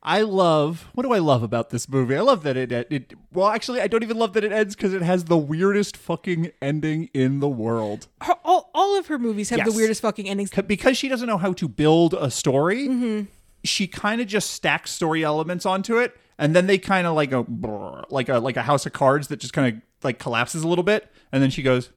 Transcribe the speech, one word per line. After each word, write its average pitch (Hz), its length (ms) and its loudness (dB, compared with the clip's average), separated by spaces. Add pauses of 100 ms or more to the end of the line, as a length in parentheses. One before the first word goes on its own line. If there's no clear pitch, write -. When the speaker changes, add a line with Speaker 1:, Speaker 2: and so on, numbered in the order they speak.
Speaker 1:
I 185 180 0
love, 170 720 2
what 247 100 -4
do 254 100 0
I 208 60 4
love 143 220 4
about 117 300 -2
this - 180 -6
movie? 131 260 0
I 151 60 0
love 233 220 4
that 139 140 0
it, 127 140 -4
it, 123 420 -4 (200)
well, 185 140 2
actually, 226 340 -2
I 196 60 0
don't 226 160 0
even 226 140 -4
love 226 160 0
that 214 100 0
it 208 80 -2
ends 208 240 0
'cause 190 180 -2
it 190 80 -2
has 175 240 2
the 170 120 4
weirdest 185 600 0
fucking 170 540 -4 (100)
ending 156 520 -2
in 135 260 2
the 143 100 0
world. 113 580 -2 (140)
Speaker 2:
Her, 349 220 2
all, 339 320 2
all 392 240 2
of 339 80 -8
her 302 100 -4
movies 214 320 -4
have 233 120 0
the 226 100 2
Speaker 1:
Yes. 208 40 -2
Speaker 2:
weirdest 220 260 0
fucking 202 280 -4
endings. 196 220 -4
Speaker 1:
C-, 196 100 -2
because 208 360 0
she 269 100 -4
doesn't 247 200 -4
know 214 120 -2
how 185 140 0
to 180 140 -4
build 156 460 4
a 147 160 -2
story, 165 580 0
Speaker 2:
Mm-hmm. 240 360 -2 (400)
Speaker 1:
she - 240 -2
kinda 226 380 -4
just 202 260 -4
stacks - 400 -2
story 160 320 -2
elements 160 420 -2
onto 196 320 0
it, 240 180 -2 (220)
and 151 180 2
then 180 120 6
they 196 100 4
kinda, 180 340 0
like, 151 200 0
go 123 140 0
brrr, 101 680 -10
like 131 180 -2
a, 127 100 4
like 120 180 -2
a 123 60 -2
house 139 220 2
of 139 80 -10
cards 143 360 2
that 151 80 -6
just - 160 -12
kinda, 120 280 0 (220)
like, 127 160 -2
collapses 120 420 -4
a 160 60 -2
little 175 160 0
bit, 208 280 0 (200)
and 135 100 2
then 135 80 4
she 135 140 -6
goes 127 340 0